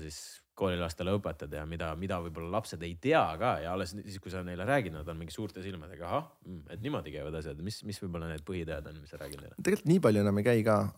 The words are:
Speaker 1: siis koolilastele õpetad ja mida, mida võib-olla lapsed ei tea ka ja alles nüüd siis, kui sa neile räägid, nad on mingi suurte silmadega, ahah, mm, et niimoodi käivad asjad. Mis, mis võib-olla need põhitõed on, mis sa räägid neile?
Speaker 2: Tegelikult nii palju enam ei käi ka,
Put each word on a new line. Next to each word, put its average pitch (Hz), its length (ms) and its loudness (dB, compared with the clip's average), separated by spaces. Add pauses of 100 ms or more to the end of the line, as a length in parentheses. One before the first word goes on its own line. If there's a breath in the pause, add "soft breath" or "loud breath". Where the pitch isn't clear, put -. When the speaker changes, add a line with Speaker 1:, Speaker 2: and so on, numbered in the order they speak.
Speaker 1:
siis 76 160 -10 (380)
koolilastele 90 560 2
õpetad 76 400 -4
ja 76 120 -4
mida, 82 300 -4
mida 92 240 -2
võib-olla 85 380 -6
lapsed 92 240 -6
ei 85 200 -6
tea 143 200 6 (160)
ka 113 240 2
ja 85 100 -2
alles 95 220 -2
nüüd 104 120 -10
siis, 98 160 -10
kui 92 80 -10
sa 92 120 -4
neile 90 240 -4
räägid, 123 260 2
nad 78 160 -8
on 80 100 -6
mingi 82 160 -8
suurte 104 280 -8
silmadega, 85 440 -10
ahah, 131 180 0 (220)
mm, 85 180 -12 (100)
et 107 80 -8
niimoodi 101 320 -4
käivad 73 240 -6
asjad. 76 240 -6
Mis, 101 200 -6
mis 101 200 -8
võib-olla 85 280 -4
need 78 160 -6
põhitõed 80 440 -4
on, 78 100 -12
mis 73 100 -18
sa 80 100 -14
räägid 71 220 -10
neile? - 160 -14
Speaker 2:
Tegelikult 185 320 4
nii 185 160 10
palju 107 160 8
enam 101 200 6
ei 104 60 2
käi 117 180 6
ka, 107 100 8 (220)